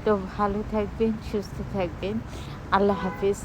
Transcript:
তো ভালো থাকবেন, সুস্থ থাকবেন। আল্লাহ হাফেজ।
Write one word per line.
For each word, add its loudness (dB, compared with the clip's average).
তো 4
ভালো 2
থাকবেন, 2
সুস্থ -4
থাকবেন। -2
আল্লাহ 6
হাফেজ। 0